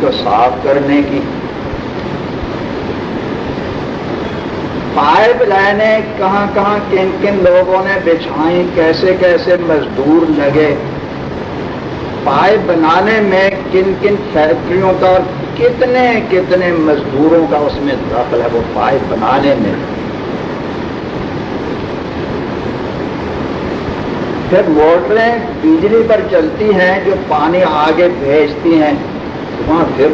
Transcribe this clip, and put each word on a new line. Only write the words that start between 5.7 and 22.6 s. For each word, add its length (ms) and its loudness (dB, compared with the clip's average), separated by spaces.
کہاں 360 0
کہاں 240 0
کن 180 2
کن 200 2
لوگوں 420 4
نے 220 -2
بچھائیں، 580 0
کیسے 440 2
کیسے 360 4
مزدور 720 2
لگے، 380 2
پائپ 420 2
بنانے 560 2
میں 280 2
کن 300 2
کن 140 2
فیکٹریوں 640 2
کا 80 4
اور 120 6
کتنے 640 2
کتنے 420 2
مزدوروں 800 2
کا 60 2
اس 240 0
میں 140 0
دخل 320 0
ہے 120 -2
وہ 60 0
پائپ 400 0
بنانے 460 2
میں۔ 140 0